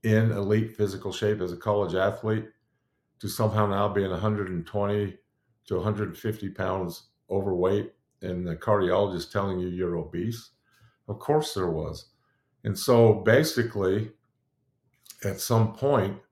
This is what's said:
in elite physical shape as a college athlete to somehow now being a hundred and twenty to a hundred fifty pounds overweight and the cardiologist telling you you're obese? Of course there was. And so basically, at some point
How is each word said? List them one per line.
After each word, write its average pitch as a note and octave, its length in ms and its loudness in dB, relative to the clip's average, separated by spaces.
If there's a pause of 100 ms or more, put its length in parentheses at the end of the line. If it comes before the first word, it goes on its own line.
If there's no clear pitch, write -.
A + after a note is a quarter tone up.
in A2 300 4
elite G#2+ 440 0
physical F#2+ 360 -4
shape G#2 280 0
as F2+ 120 -4
a E2+ 40 -8
college G2+ 380 0
athlete G#2 520 0 (720)
to G#2+ 100 -8
somehow G#2+ 380 2
now G2+ 200 0
being G2 260 0
a E2+ 60 -4
hundred G2+ 300 0
and E2+ 180 -6
twenty G2+ 520 -2 (480)
to F#2 100 -4
a F2 60 -2
hundred G#2 340 -4
fifty G#2 320 -6
pounds F#2 640 -6 (200)
overweight F#2+ 640 0 (300)
and F2+ 240 -4
the E2 100 -4
cardiologist F#2+ 760 2
telling G2 280 -2
you F2+ 100 -2
you're F2 280 -2
obese? E2+ 540 -6 (580)
Of G2+ 100 -8
course D3+ 360 0
there F#2 160 -2
was. D#2 360 -6 (580)
And G#2 140 -4
so A#2 360 6
basically, A2 960 2 (1120)
at G2 160 -4
some A2+ 340 2
point A#2+ 440 0 (140)